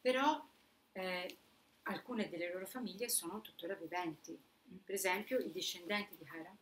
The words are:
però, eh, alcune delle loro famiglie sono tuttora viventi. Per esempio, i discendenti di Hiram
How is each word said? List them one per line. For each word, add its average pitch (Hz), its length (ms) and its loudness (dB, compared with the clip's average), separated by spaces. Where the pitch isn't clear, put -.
però, 285 460 6
eh, 185 440 -2
alcune 208 440 0
delle 175 240 0
loro 185 140 -2
famiglie 220 420 -2
sono 190 320 0
tuttora - 340 -6
viventi. 165 640 -4
Per 190 100 -2
esempio, 196 440 2
i 170 120 0
discendenti 175 680 -2
di - 80 -16
Hiram 165 380 -10